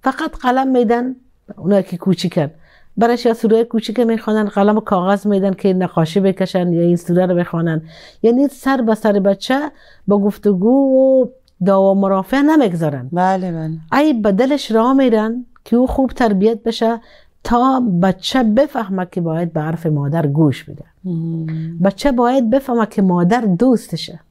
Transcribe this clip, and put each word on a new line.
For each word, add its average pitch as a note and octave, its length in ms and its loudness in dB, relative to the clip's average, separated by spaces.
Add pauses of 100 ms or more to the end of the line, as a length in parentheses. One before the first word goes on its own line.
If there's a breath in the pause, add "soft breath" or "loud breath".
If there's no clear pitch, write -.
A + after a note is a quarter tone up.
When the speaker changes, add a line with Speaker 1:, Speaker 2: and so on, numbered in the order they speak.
Speaker 1:
فقط D4 300 -4 (100)
قلم C4 260 0
می‌دن، B3 480 0 (420)
اونایی F#3 260 0
که F3+ 140 -8
کوچیکن. E3+ 520 -2 (480 soft breath)
برایش A#3 280 0
یا A#3 80 2
سورهٔ A3+ 300 2
کوچیک A3 360 -4
می‌خوانن، A3 460 0
قلم G#3 320 2
و - 20 2
کاغذ G3 480 -2
می‌دن G3 260 0
که F#3+ 200 0
نقاشی F3 460 0
بکشن F#3 540 0
یا E3+ 80 2
این F3 140 4
سوره F3 300 0
رو F3+ 100 0
بخوانن. E3 460 -2 (400 loud breath)
یعنی A#3+ 260 2
سر C4+ 340 -2
به A3 140 0
سر G#3 240 0
بچه G3 400 0 (480 soft breath)
با G#3 100 2
گفتگو G3+ 520 0
و C4 560 4 (400)
دعوا G3 280 4
مرافعه G3 480 0
نمیگذارن. E3+ 680 0
Speaker 2:
بله، F#3 400 0
بله. D#3+ 260 -8 (160)
Speaker 1:
ای D4 200 2
به G#3+ 180 0
دلش C4 400 0
راه A3+ 220 2
می‌رن A#3+ 520 0 (200)
که - 100 -2
او B3 120 4
خوب C4 240 -2
تربیت A3 520 0
بشه A3+ 360 -2 (440 soft breath)
تا B3+ 400 2 (180)
بچه F#3+ 420 0
بفهمه G#3+ 680 -2
که F#3 100 -6
باید E3 320 -4
به D#3 80 -2
حرف E3 240 -6
مادر D3+ 420 -2
گوش C#3+ 360 2
بده. - 200 -18 (200)
Speaker 2:
مم. E3 420 -6 (380)
Speaker 1:
بچه G3 280 0
باید B3 380 0
بفهمه A#3+ 360 0
که G#3+ 160 -4
مادر F3+ 400 2
دوستشه. G#3 800 -2 (120)